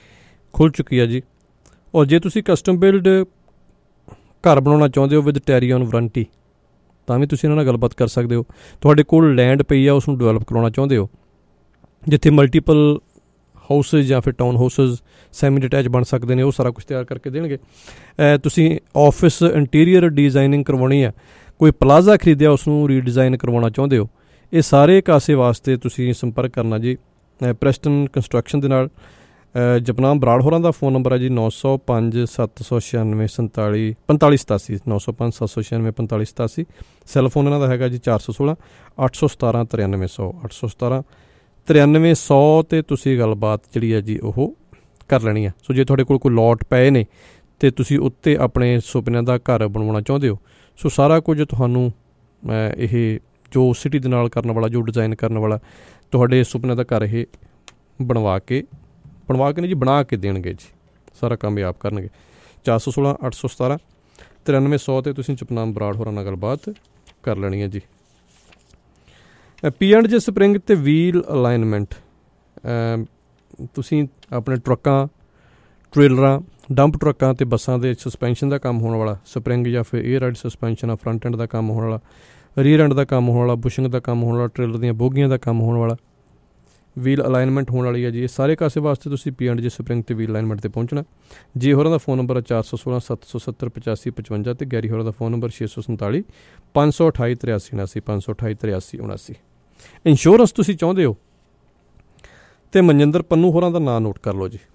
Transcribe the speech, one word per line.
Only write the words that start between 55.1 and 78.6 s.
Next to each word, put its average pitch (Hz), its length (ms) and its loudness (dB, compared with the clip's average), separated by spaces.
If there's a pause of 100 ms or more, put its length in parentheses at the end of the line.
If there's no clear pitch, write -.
ਕਰਨ 113 220 -4
ਵਾਲਾ, 107 220 -4 (520)
ਤੁਹਾਡੇ 123 320 2
ਸੁਪਨਿਆਂ 120 320 -4
ਦਾ 123 80 -4
ਘਰ 113 180 -2
ਇਹ 113 240 -4 (760)
ਬਣਵਾ 110 380 -2
ਕੇ, - 240 -6 (680)
ਬਣਵਾ 135 220 0
ਕੇ 170 100 -8
ਨਹੀਂ 180 80 -4
ਜੀ, 185 60 -4
ਬਣਾ 135 280 0
ਕੇ 120 140 -4
ਦੇਣਗੇ 95 320 -6
ਜੀ। 95 160 -14 (560)
ਸਾਰਾ 120 140 -4
ਕੰਮ 104 240 -6
ਇਹ 95 60 -4
ਆਪ 90 140 -8
ਕਰਨਗੇ। 98 300 -8 (560)
ਚਾਰ 113 140 0
ਸੌ 131 120 -6
ਸੋਲਾਂ 139 360 -4
ਅੱਠ 117 60 -8
ਸੌ - 140 -10
ਸਤਾਰਾਂ 131 300 -4 (680)
ਤਰਿਆਨਵੇਂ 139 320 0
ਸੌ 131 240 -4
'ਤੇ 139 120 -8
ਤੁਸੀਂ 139 220 -8
ਜਪਨਾਮ 113 380 -8
ਬਰਾੜ 104 220 -6
ਹੋਰਾਂ 107 180 -8
ਨਾਲ 101 120 -8
ਗੱਲਬਾਤ 101 480 -8 (500)
ਕਰ 107 140 -4
ਲੈਣੀ 98 240 -6
ਹੈ 101 60 -4
ਜੀ। 98 120 -10
ਅਹ, - 1900 -16
ਪੀ 196 240 2
ਐਂਡ 226 140 6
ਜੇ 226 120 0
ਸਪਰਿੰਗ 202 380 2
ਤੇ 202 180 0
ਵੀਲ 170 480 0 (100)
ਅਲਾਈਨਮੈਂਟ, 113 600 -2
ਅਹ, - 1120 -10 (680)
ਤੁਸੀਂ 147 340 -4 (260)
ਆਪਣੇ 123 220 -4
ਟਰੱਕਾਂ, 135 520 -2 (840)
ਟ੍ਰੇਲਰਾਂ, 139 500 4 (300)
ਡੰਪ 143 260 2
ਟਰੱਕਾਂ 135 360 0
ਤੇ 127 120 -2
ਬੱਸਾਂ 120 340 -2
ਦੇ 127 140 -2
ਸਸਪੈਂਸ਼ਨ 123 560 -6
ਦਾ 139 80 -2
ਕੰਮ 120 240 -4